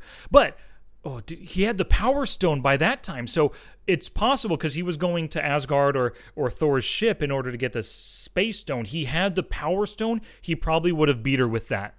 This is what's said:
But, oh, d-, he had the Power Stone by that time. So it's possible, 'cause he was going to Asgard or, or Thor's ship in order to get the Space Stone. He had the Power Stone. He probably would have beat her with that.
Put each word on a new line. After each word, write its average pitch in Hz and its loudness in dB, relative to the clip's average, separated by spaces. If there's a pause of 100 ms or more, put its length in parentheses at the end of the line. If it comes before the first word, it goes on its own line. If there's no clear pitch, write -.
(300)
But, - 6 (460)
oh, 127 -8
d-, - -12
he - -2
had 214 0
the 233 0
Power 262 4
Stone 151 0
by 139 4
that 190 0
time. 131 -8
So 151 2 (360)
it's 180 0
possible, 220 0
'cause 143 -2
he 175 -4
was 175 -4
going 170 -2
to 151 -4
Asgard 143 2
or, 123 0 (220)
or 131 0
Thor's 139 2
ship 208 0
in 143 -2
order 127 -4
to 120 -6
get 123 -2
the 120 -2
Space - -4
Stone. 123 -4
He 143 -6
had 170 0
the 185 0
Power 190 -2
Stone. 226 -2 (180)
He 165 -4
probably 160 2
would 156 4
have 120 2
beat 135 2
her 123 4
with 113 -2
that. 104 -4